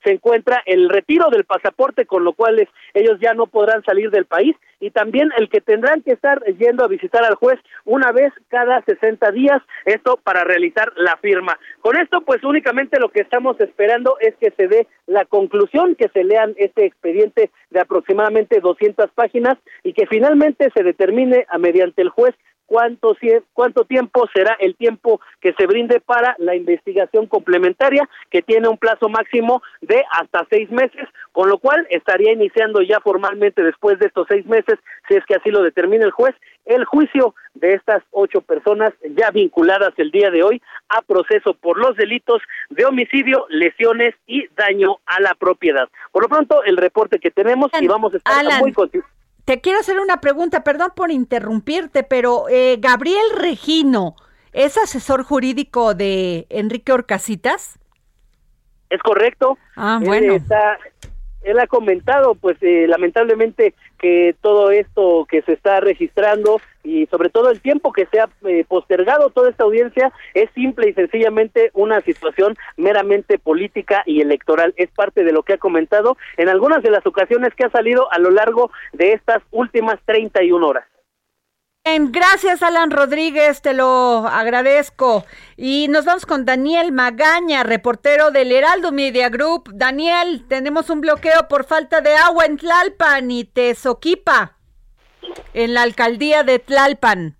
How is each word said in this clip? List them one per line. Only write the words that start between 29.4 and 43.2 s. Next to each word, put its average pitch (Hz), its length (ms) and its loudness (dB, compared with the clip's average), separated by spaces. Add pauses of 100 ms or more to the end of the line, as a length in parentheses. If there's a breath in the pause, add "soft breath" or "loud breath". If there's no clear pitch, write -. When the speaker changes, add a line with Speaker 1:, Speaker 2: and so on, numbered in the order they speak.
Speaker 1:
de 233 280 0
hasta 170 400 -4
seis 214 220 -2
meses, 247 340 -4 (280 loud breath)
con 190 160 2
lo 202 80 2
cual 302 320 0
estaría 185 420 0
iniciando 214 500 0
ya 202 200 0
formalmente 202 600 -2
después 185 380 0
de 202 80 2
estos 185 220 -4
seis 202 160 -2
meses, 220 340 0 (300 loud breath)
si 202 60 4
es 190 100 0
que 202 100 0
así 208 160 -2
lo 202 120 2
determina 185 420 0
el 196 60 0
juez, 254 220 0 (300 soft breath)
el 240 220 0
juicio 277 500 0 (200 loud breath)
de 180 180 0
estas 196 380 -2
ocho 196 280 0
personas 208 540 -2 (240)
ya 220 140 0
vinculadas 185 640 2
el 151 120 -2
día 196 220 2
de 165 100 2
hoy 220 200 2 (260 loud breath)
a 220 140 -2
proceso 196 540 0
por 170 220 -2
los 233 200 0
delitos 226 440 -2 (280 loud breath)
de 233 160 0
homicidio, 262 640 -2